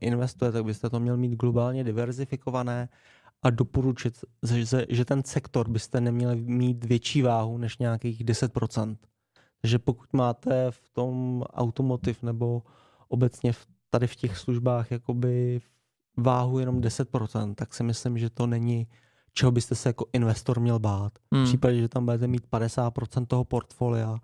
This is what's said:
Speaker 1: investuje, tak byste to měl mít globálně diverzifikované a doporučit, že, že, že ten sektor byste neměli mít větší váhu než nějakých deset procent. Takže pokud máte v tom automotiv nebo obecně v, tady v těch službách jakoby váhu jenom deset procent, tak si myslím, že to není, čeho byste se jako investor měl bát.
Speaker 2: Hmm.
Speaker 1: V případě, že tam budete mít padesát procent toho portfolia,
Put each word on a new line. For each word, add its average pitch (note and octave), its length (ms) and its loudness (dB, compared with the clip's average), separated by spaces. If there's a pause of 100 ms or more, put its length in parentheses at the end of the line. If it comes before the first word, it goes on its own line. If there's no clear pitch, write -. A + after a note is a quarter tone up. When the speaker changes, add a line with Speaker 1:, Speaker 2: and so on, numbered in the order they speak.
Speaker 1:
investuje, A#2+ 520 0
tak A2+ 120 -2
byste A2 260 -4
to A#2 100 -2
měl A#2+ 160 0
mít B2 160 0
globálně A#2+ 520 0
diverzifikované B2 1040 -4 (540)
a B2+ 80 6
doporučit, B2 680 0 (280)
že, A#2 180 2
že, B2 240 0
že A#2+ 160 2
ten C#3 200 0
sektor - 440 -2
byste A#2 320 -2
neměli A#2+ 360 0
mít A#2+ 480 0
větší A#2+ 380 2
váhu A#2 360 2
než A2+ 200 -6
nějakých A#2 460 -2
deset A#2 280 2
procent. A2 460 -2 (640)
Takže A#2 180 4
pokud - 340 -4
máte B2+ 580 0
v - 220 -16
tom B2+ 600 -2
automotiv B2 720 -2
nebo A#2+ 400 -2 (460)
obecně B2 440 2
v, - 140 -8 (240)
tady A#2+ 160 2
v - 100 -4
těch A2 220 -4
službách A#2+ 520 0
jakoby B2 720 -2 (560)
váhu B2+ 420 2
jenom B2+ 220 0
deset A#2+ 280 0
procent, G#2+ 460 -2
tak - 200 -10
si - 80 -4
myslím, A#2 360 -2
že A#2 120 -2
to A#2+ 160 -2
není, A#2 400 0 (460)
čeho B2+ 200 4
byste A#2+ 220 0
se - 140 -2
jako A#2 240 -2
investor A#2+ 480 2
měl A#2 180 2
bát. G2+ 340 -2 (200)
Speaker 2:
Hmm. C3+ 120 4
Speaker 1:
V B2 40 4
případě, B2 320 4
že A#2 80 2
tam B2 160 -2
budete A#2+ 220 0
mít B2 200 -2
padesát A#2 440 -2
procent A#2+ 360 -4
toho B2 180 2
portfolia, A2+ 800 -2